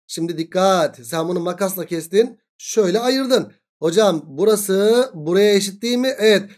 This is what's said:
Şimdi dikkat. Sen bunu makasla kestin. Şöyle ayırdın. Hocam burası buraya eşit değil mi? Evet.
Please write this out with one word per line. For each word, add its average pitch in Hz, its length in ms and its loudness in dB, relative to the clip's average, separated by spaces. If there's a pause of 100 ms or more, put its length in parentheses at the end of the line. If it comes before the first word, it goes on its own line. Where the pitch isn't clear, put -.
Şimdi 165 320 -8
dikkat. 180 640 0
Sen 165 260 -6
bunu 175 120 -2
makasla 180 460 -4
kestin. 190 520 -2 (200)
Şöyle 202 420 -2
ayırdın. 254 520 0 (280)
Hocam 165 460 2
burası 208 880 2
buraya 185 400 2
eşit 196 280 -2
değil 240 160 -2
mi? 262 200 -2
Evet. 202 400 2